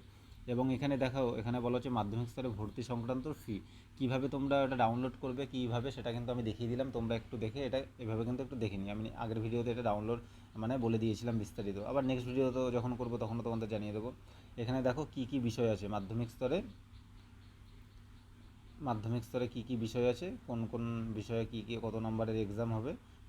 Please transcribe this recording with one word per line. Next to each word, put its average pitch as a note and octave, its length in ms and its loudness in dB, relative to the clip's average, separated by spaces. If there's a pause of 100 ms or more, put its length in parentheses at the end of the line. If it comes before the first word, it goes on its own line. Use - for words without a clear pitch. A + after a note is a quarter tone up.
(460)
এবং B2+ 280 4
এখানে C#3 220 2
দেখাও, B2+ 400 2
এখানে A#2+ 240 0
বলা A#2+ 160 2
হচ্ছে B2+ 140 0
মাধ্যমিক A2+ 380 2
স্তরে B2+ 200 -4
ভর্তি G#2+ 340 -4
সংক্রান্ত B2+ 500 -2
ফি। G#2+ 280 -4 (380)
কীভাবে C3 300 2
তোমরা C#3 340 4
এটা C3 140 2
ডাউনলোড A#2+ 440 4
করবে, C3 260 -2
কীভাবে, A#2+ 440 0
সেটা A#2+ 220 -2
কিন্তু A#2+ 200 -2
আমি B2 100 0
দেখিয়ে A2+ 260 0
দিলাম, B2+ 220 0
তোমরা A#2 260 0
একটু A2+ 200 -6
দেখে A2 300 -2
এটা B2+ 120 0 (200)
এভাবে A2+ 260 0
কিন্তু B2 180 0
একটু C3+ 140 -6
দেখে G#2 200 0
নিও। G2 160 -2
আমি A2 240 -2
আগের A2+ 240 0
ভিডিওতে A#2 300 2
এটা A#2 120 0
ডাউনলোড, A2 380 2 (360)
মানে, A#2 220 0
বলে A2+ 200 4
দিয়েছিলাম A2+ 400 2
বিস্তারিত। G2+ 400 -2
আবার C3 260 2
নেক্সট B2+ 220 2
ভিডিও B2+ 240 4
তো B2+ 200 2
যখন A#2+ 260 2
করবো A#2+ 220 -2
তখনও A2+ 240 0
তোমাদের A2+ 260 0
জানিয়ে G#2 240 -2
দেবো। A2 200 -2 (440)
এখানে B2 260 0
দেখো C3 320 2
কী C3 160 0
কী C#3 100 2
বিষয় A#2 320 4
আছে G2+ 160 0
মাধ্যমিক G#2 420 -2
স্তরে, C3+ 320 0 (2250)
মাধ্যমিক A#2 440 0
স্তরে B2 240 2
কী A#2+ 140 -4
কী B2 140 -2
বিষয় A#2 340 4
আছে, F3 260 -2 (100)
কোন A2+ 200 0
কোন A#2 480 -2
বিষয়ে A2+ 360 0
কী A2+ 120 -4
কী, A2+ 200 -4
কত A2+ 120 -2
নম্বরের A2+ 420 2
এক্সাম A2 360 0
হবে, A2+ 200 0 (360)